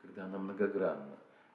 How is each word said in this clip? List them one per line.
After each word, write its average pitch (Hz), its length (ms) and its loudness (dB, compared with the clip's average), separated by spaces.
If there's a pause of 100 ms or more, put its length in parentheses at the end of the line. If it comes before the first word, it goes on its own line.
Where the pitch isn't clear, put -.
Когда 92 240 -10
она 95 140 -4
многогранна, 98 760 2 (380)